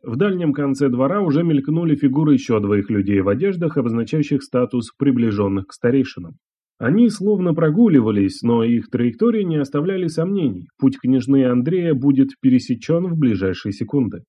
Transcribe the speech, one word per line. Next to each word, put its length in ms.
В 140
дальнем 360
конце 360
двора 320
уже 240
мелькнули 500
фигуры 380
еще 260
двоих 320
людей 300
в 80
одеждах, 480
обозначающих 680
статус 560
приближенных 720
к 40
старейшинам. 600
Они 300
словно 440
прогуливались, 880
но 220
их 260
траектории 540
не 140
оставляли 500
сомнений. 580
Путь 180
княжны 440
и 20
Андрея 500
будет 360
пересечен 640
в 100
ближайшие 540
секунды. 580